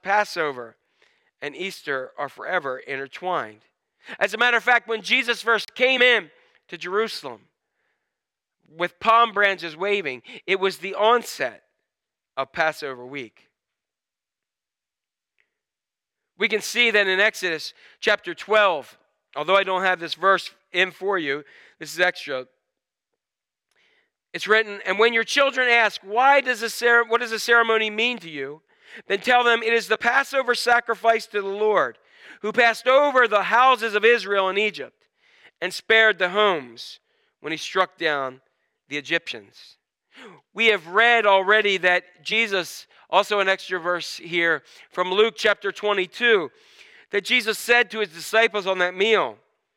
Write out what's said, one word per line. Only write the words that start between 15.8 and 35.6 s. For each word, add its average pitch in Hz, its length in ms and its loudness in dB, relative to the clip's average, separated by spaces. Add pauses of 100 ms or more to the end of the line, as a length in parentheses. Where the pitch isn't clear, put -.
We 214 100 0
can 202 140 -2
see 233 280 0
that 202 160 2
in 190 140 0
Exodus 180 540 -4 (260)
chapter 196 340 -2
twelve, 190 640 0 (400)
although 156 200 0
I 196 80 2
don't 185 180 -4
have 185 180 0
this 165 140 -10
verse 185 360 0 (220)
in 180 180 0
for 190 280 -4
you, 147 260 -6 (340)
this 151 140 -16
is 160 80 -4
extra. 147 460 -4 (1900)
It's 175 140 -10
written, 208 360 2
"And 190 160 -2
when 233 140 4
your 226 120 2
children 269 440 0
ask, 233 340 2
'Why 262 380 4
does 247 200 -2
the 226 100 -6
cere-, 233 320 4
what 226 180 0
does 226 120 -8
the 214 80 -6
ceremony 226 500 2
mean 226 280 -2
to 165 120 -18
you?' 147 320 -12 (440)
then 196 140 -2
tell 247 240 2
them, 233 180 2
'It 226 100 0
is 220 160 0
the 214 100 0
Passover 254 560 0
sacrifice 226 720 0
to 208 160 -6
the 196 60 -6
Lord, 196 500 0 (420)
who 208 120 -6
passed 233 360 2
over 262 400 4
the 196 160 2
houses 226 500 2
of 208 100 0
Israel 196 440 2
in 190 80 -2
Egypt 170 520 -6 (520)